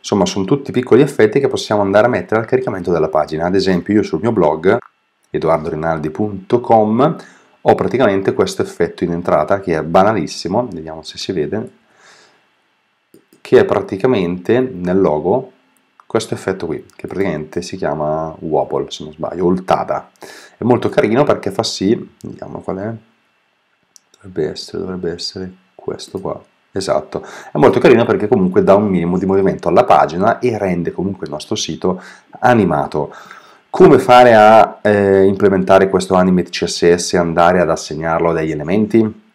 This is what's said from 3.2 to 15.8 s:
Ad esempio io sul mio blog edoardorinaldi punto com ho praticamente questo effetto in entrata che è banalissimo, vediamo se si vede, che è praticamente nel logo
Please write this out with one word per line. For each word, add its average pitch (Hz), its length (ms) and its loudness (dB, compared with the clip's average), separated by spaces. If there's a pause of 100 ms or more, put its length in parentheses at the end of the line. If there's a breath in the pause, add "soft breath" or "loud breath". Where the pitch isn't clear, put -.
Ad 90 80 -2
esempio 95 400 0
io 104 80 4
sul 92 180 -4
mio 117 120 -2
blog 87 440 2 (540)
edoardorinaldi 80 800 -4
punto 104 480 -4
com 117 580 2 (440 loud breath)
ho 110 160 2
praticamente 104 560 0
questo 95 300 -2
effetto 87 420 -4
in 85 80 -4
entrata 85 480 -2
che 80 180 -4
è 73 60 -4
banalissimo, 92 880 0
vediamo 80 300 -14
se - 160 -18
si - 120 -10
vede, 90 400 -4 (1700 soft breath)
che - 200 4
è - 40 4
praticamente 95 920 0
nel 90 420 -2
logo 87 520 0 (520)